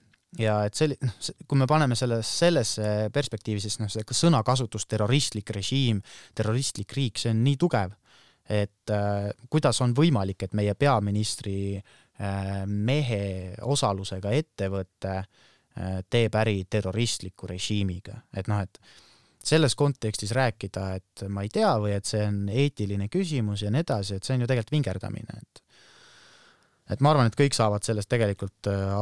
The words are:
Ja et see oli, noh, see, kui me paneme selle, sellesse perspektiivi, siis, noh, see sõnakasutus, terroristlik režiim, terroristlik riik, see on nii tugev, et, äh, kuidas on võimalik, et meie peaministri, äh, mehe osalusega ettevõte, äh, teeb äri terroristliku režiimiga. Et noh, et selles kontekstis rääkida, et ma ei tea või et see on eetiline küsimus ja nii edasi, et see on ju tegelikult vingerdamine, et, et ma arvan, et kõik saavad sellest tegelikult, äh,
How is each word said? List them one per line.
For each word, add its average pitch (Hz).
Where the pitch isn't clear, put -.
Ja 107
et 104
see 156
oli, 139
noh, 123
see, -
kui 139
me 131
paneme 147
selle, 120
sellesse 107
perspektiivi, 110
siis, 104
noh, 110
see 107
sõnakasutus, 127
terroristlik 107
režiim, 113
terroristlik 110
riik, 135
see 120
on 113
nii 139
tugev, 113
et, 104
äh, 101
kuidas 151
on 123
võimalik, 120
et 104
meie 104
peaministri, 101
äh, 98
mehe 101
osalusega 101
ettevõte, 98
äh, -
teeb 113
äri 107
terroristliku 104
režiimiga. 95
Et 98
noh, 104
et -
selles 151
kontekstis 110
rääkida, 104
et -
ma 98
ei 104
tea 202
või 104
et 98
see 107
on 101
eetiline 101
küsimus 117
ja 104
nii 143
edasi, 101
et 95
see 131
on 127
ju 120
tegelikult 123
vingerdamine, 101
et, -
et -
ma 143
arvan, 127
et -
kõik 143
saavad 104
sellest 104
tegelikult, 101
äh, 98